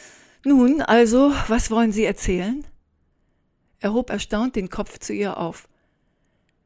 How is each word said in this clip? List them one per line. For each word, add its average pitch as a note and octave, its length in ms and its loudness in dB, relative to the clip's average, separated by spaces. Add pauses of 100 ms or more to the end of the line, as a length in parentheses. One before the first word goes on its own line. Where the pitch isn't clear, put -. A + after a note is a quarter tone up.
(440)
„Nun, C4+ 380 4
also, A#3+ 500 4 (160)
was A3+ 220 0
wollen A3+ 220 2
Sie G#3 140 -2
erzählen?“ G3 600 -4 (1120)
Er G#3 140 -2
hob A#3+ 160 -2
erstaunt G#3+ 460 -4
den F#3 140 -4
Kopf - 280 -8
zu - 160 -10
ihr G3+ 240 -4
auf. - 320 -10 (960)